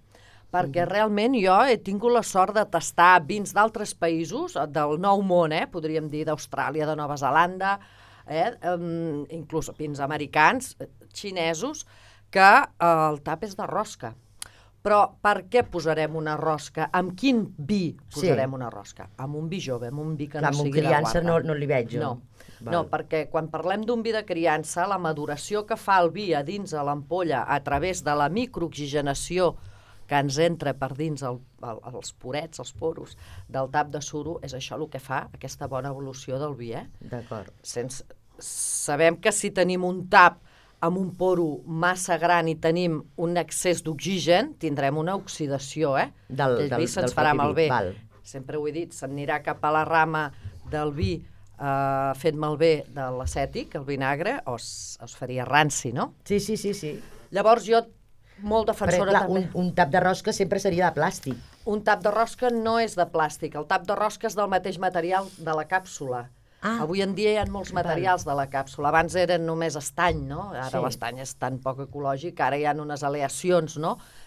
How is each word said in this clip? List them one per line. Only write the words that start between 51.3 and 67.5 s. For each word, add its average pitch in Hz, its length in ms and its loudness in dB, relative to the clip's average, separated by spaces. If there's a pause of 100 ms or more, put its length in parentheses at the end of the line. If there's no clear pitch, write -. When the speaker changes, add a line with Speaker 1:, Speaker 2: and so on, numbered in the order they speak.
Speaker 1:
fet 147 200 0
malbé 151 580 2
de 135 240 -6
l'acètic, 139 580 -4
el 143 100 -8
vinagre, 143 600 -2
o 123 100 -6
es, - 460 -12
es 117 140 -16
faria 127 300 -6
ranci, 143 480 2
no? 190 200 -4 (100)
Speaker 2:
Sí, 202 160 0
sí, 208 180 -2
sí, 202 160 -4
sí. 151 200 -8 (380)
Speaker 1:
Llavors 208 340 6
jo... 226 160 4 (580)
Molt 214 300 0
Speaker 2:
Perquè, 214 60 2
Speaker 1:
defensora 190 360 2
Speaker 2:
clar, 196 140 6
Speaker 1:
també. 185 300 0
Speaker 2:
un, 180 100 0
un 175 80 0
tap - 160 4
de 180 100 4
rosca 180 320 2
sempre 196 280 0
seria 180 320 2
de 147 100 -2
plàstic. 143 340 -2 (300)
Speaker 1:
Un 214 180 -2
tap 202 200 2
de 208 80 2
rosca 233 400 0
no 226 280 0
és 226 160 0
de 170 140 2
plàstic. 156 460 -2
El 151 100 -6
tap 175 220 0
de 208 80 0
rosca 208 320 -2
és 208 100 -6
del 208 100 2
mateix 190 300 0
material 185 480 0 (140)
de 156 160 -4
la 156 120 -2
càpsula. 131 600 -4 (340)
Speaker 2:
Ah. 220 200 -2
Speaker 1:
Avui 175 200 0
en 196 120 0
dia 208 180 2
hi 214 60 2
ha 202 80 0
molts 196 260 -8